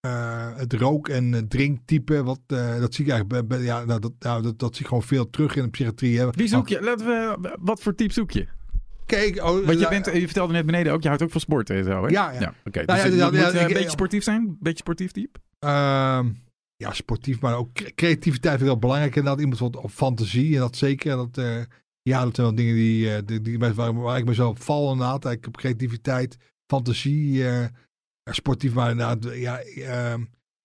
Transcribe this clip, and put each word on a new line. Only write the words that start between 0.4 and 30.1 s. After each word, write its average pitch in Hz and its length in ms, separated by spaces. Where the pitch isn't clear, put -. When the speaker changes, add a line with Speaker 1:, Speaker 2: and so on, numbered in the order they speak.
Speaker 1:
het 131 160
rook- 139 360
en, 127 260
eh, 117 60
drinktype, 139 800
wat, 131 240
eh, 120 320
dat 120 160
zie 147 100
ik 143 60
eigenlijk 113 380
bij, 127 100
bij, 123 80
ja, 120 180
nou, 117 160
dat, 117 180
nou, 117 240
dat, 113 160
dat 117 140
zie - 100
ik - 60
gewoon 120 140
veel 127 280
terug - 260
in 139 60
de 123 80
psychiatrie, 117 480
hè. 123 120
Speaker 2:
Wie 196 180
zoek 214 80
Speaker 1:
Want 254 120
Speaker 2:
je? 196 140
Laten 226 240
we, 220 540
wat 202 220
voor 202 120
type 214 180
zoek 226 180
je? - 160
Speaker 1:
Kijk, 202 300
oh, 175 80
Speaker 2:
Want 175 260
je 165 80
Speaker 1:
ja, 180 100
Speaker 2:
bent, 196 180
je 196 60
vertelde 180 280
net 165 140
beneden 165 260
ook, 160 100
je 151 60
houdt 143 140
ook 165 80
van 165 100
sport 131 300
en 95 140
zo, 95 180
hè? 117 60
Speaker 1:
Ja, 180 240
ja. 127 80
Speaker 2:
Ja, - 140
oké. 95 200
Speaker 1:
Nou - 20
Speaker 2:
Dus 190 160
Speaker 1:
ja, 185 80
Speaker 2:
je 185 60
Speaker 1:
ja, 175 140
Speaker 2:
moet, 147 40
Speaker 1:
ja, 180 140
Speaker 2:
eh, 175 60
Speaker 1:
ik, 175 60
Speaker 2:
een 170 60
beetje 190 160
Speaker 1:
ja. 170 80
Speaker 2:
sportief 190 320
zijn? 214 380
Beetje 165 180
sportief 185 340
type? - 260
Speaker 1:
Ehm, 135 720
ja, 107 160
sportief, - 480
maar 120 160
ook 120 160
cre-, - 220
creativiteit 160 600
vind 123 60
ik 135 40
wel 131 120
belangrijk. 131 380
Inderdaad, 139 240
iemand 135 180
wat 123 180
op - 140
fantasie 123 640
en 135 60
dat 123 160
zeker. 139 400
Dat, 123 220
eh, 120 180
ja, 127 220
dat 120 100
zijn 123 120
wel 110 100
dingen 117 180
die, 113 400
eh, 107 100
die, 110 160
die, 117 180
waar, 117 360
waar 120 240
ik 120 60
mezelf 117 400
val 147 280
inderdaad. 131 380
Ik 120 140
heb 117 120
creativiteit, 127 800
fantasie, 135 840
eh, 123 120
ja, 107 100
sportief, 131 420
maar 120 160
inderdaad, 117 440
ja, 123 260
ehm, 123 600